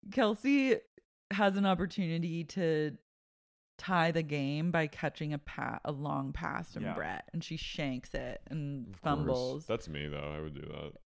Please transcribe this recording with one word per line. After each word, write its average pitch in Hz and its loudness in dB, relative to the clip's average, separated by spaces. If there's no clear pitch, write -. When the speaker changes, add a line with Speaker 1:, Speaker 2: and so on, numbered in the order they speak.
Speaker 1:
Kelsey 262 6
has 196 6
an 196 4
opportunity 170 2
to 151 2
tie 170 4
the 165 2
game 147 0
by 165 4
catching 151 -4
a 147 -2
pa-, 120 -6
a - -2
long 143 -2
pass 160 -4
from - -6
Speaker 2:
Yeah. - -2
Speaker 1:
Brett, - -6
and 165 -2
she - -8
shanks 135 -6
it 123 -6
and 143 -6
Speaker 2:
Of - -18
course. 147 2
Speaker 1:
fumbles. 135 0
Speaker 2:
That's 113 -2
me, 73 -4
though. 73 -6
I 76 -4
would 78 -6
do 69 -10
that. 73 -10